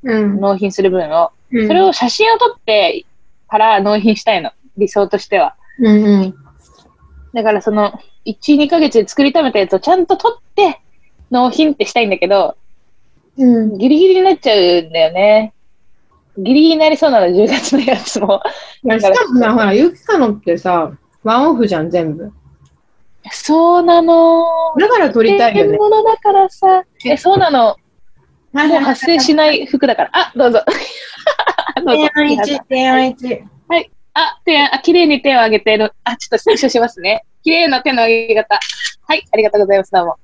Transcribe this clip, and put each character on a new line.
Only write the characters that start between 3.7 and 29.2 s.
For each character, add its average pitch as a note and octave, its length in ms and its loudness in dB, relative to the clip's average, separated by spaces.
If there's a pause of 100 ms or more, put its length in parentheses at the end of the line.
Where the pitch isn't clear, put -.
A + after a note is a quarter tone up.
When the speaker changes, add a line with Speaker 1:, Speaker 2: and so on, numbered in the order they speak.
Speaker 2:
納 G#3 180 0
品 G#3 160 0
し - 80 -14
た A3 100 0
い F3+ 80 -2
の。 C#3+ 80 -10 (280)
理 G3 120 -2
想 G3+ 180 -2
と G3+ 120 -4
し - 80 -14
て G3 100 -2
は。 D#3+ 160 0 (240)
Speaker 1:
う C4 60 -2
ん G#3+ 200 4
う G#3 200 2
ん。 F#3+ 120 -6 (1000)
Speaker 2:
だ A3+ 80 -4
か A3 80 2
ら G#3 100 0
そ - 80 -4
の、 G#3 300 -2 (260)
一、 C#4 320 0
二 D4 100 2
ヶ E4+ 120 0
月 D4 180 0
で G3+ 100 0
作 - 160 -2
り C#4+ 80 0
た D#4+ 120 0
め B3+ 80 -2
た G#3+ 80 -2
や F#3+ 80 0
つ F#3+ 80 -2
を F#3 40 0
ち - 100 -6
ゃ F4+ 60 4
ん F#4 120 0
と F#4+ 100 0
撮 A4+ 120 0
っ A#4+ 120 -10 (140)
て、 F#4+ 260 0 (480)
納 B3 220 0
品 D4+ 220 0
っ - 20 -6
て G3+ 100 -4
し - 80 -14
た A#3+ 80 0
い A3 60 -2
ん - 20 -6
だ F#3+ 80 -2
け F3 100 -4
ど、 F#3+ 300 0 (800)
Speaker 1:
う C4 80 0
ん。 A3 320 2
Speaker 2:
ギ A#3 120 0
リ D4+ 100 4
ギ F#4+ 80 4
リ F#4 80 4
に F#4 80 2
な F#4+ 100 2
っ - 60 -2
ち C4 100 -2
ゃ A3 60 2
う F3 260 2
ん D#3+ 100 -14
だ E3 100 -2
よ D#3+ 120 0
ね。 G#3+ 400 2 (800)
ギ G3 160 -4
リ C#4+ 100 4
ギ D#4+ 80 4
リ E4 40 2
に D#4 40 -2
な D#4 120 2
り D#4 80 0
そ D4+ 120 2
う - 20 0
な A#3 80 4
の、 F3+ 120 2
十 G3 140 2
月 B3+ 280 -4
の C#4 80 0
や B3+ 140 0
つ - 240 -8
も。 G3 220 -2 (420)
Speaker 1:
い C4 40 -2
や、 A3 100 0
Speaker 2:
だ A3 60 -2
か G3 60 2
ら G3 60 4
Speaker 1:
し B4 80 0
か C#4+ 100 -4
も B3 60 4
さ、 A3 140 2
ほ A#3+ 60 2
ら、 G3+ 160 0
ユ E4 180 2
キ - 100 -20
カ G#4 140 -2
ノ B3 140 0
っ G#3 100 -8
て E3+ 160 -2
さ、 E3+ 340 -4 (320)
ワ A3+ 140 0
ン C#4+ 120 2
オ D#4 40 0
フ A#3 140 0
じ F#3+ 80 -2
ゃ D#3 80 -4
ん、 E3 80 -8
全 D#3+ 260 -4
部。 G#3 140 -16 (1000)
Speaker 2:
そ E4 520 2
う - 20 -2
な E4+ 180 4
の。 E4 420 4 (360)
Speaker 1:
だ G4 80 2
か A#4+ 100 2
ら D4+ 140 0
撮 A3+ 100 0
り G4 160 2
た A#3 140 2
い G3+ 40 -4
よ G4+ 100 2
ね。 G#4 100 0
Speaker 2:
一 - 20 -2
点 - 0 -
物 G#4+ 260 2
だ A4 140 0
か G#4 140 -2
ら G4 180 2
さ。 F#4+ 340 0 (220)
え、 C#4+ 120 0
そ F#4+ 180 0
う - 20 0
な F4+ 140 2
の。 C4+ 160 0
Speaker 1:
は G3+ 80 -2
い - 20 -20 (760)
は D4 120 0
い - 20 2
は - 0 -
い D4+ 40 2
は E4+ 60 2
い。 - 20 2
Speaker 2:
も - 0 -
う C#4 60 -2
発 C4 200 -2
生 E4+ 140 2
し D4+ 160 2